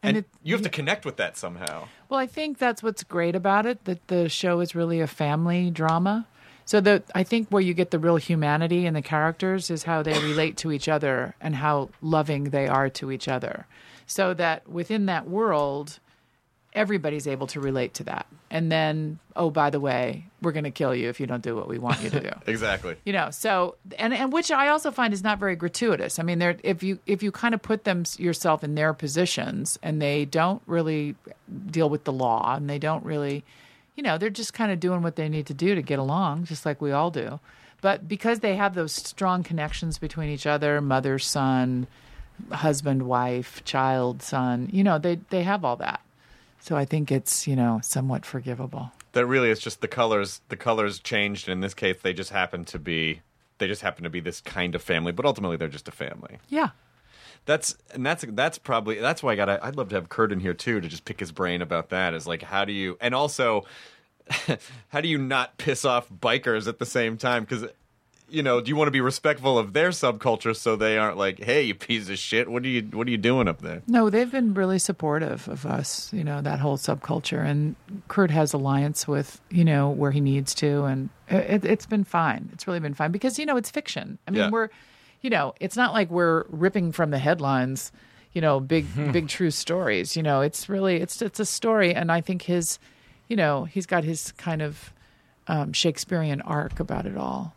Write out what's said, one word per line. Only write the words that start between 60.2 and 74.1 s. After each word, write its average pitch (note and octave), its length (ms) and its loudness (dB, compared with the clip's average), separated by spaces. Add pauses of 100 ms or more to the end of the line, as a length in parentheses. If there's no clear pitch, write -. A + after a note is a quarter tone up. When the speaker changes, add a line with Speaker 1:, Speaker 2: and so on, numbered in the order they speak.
Speaker 1:
in F#2 80 -2
here F2+ 140 -2
too A2 260 -2
to E2+ 80 -6
just D#2+ 160 -12
pick - 160 -10
his E2+ 100 -8
brain F2 320 -2
about E2 280 -2
that. F#2 240 0
Is D#2 120 -8
like, E2+ 160 -6
how G2 220 0
do G2+ 80 -4
you, F#2+ 280 -4
and A#2+ 140 0
also, B2+ 500 2 (640)
<laughs> - 600 -4
how D3 120 -2
do E3 80 -2
you D3+ 100 2
not C3 380 0
piss - 280 -2
off B2 260 2
bikers A2+ 560 0
at A2+ 140 -6
the A#2 60 -2
same A2+ 300 0
time? A#2+ 300 0
'Cause, A#2 180 -6 (640)
you D3+ 140 -2
know, B2 180 4
do A2+ 100 -6
you D3+ 40 0
wanna D3 160 4
be C3+ 100 2
respectful C3+ 560 2
of G#2 160 2
their D#3+ 180 4
subculture A#2 640 0
so A2+ 180 2
they A2 240 2
aren't G#2+ 180 2
like, F#2+ 220 0
"Hey, B2 240 2
you G#2 140 -2
piece G#2+ 320 -4
of G2 100 -6
shit, A2 320 0
what B2 140 -4
are C3 40 -2
you, B2 220 0
what A#2 160 -4
are B2 60 -2
you A#2 60 0
doing A#2+ 280 4
up E2 140 -2
there?" E2 260 -8
Speaker 2:
No, A#3 240 4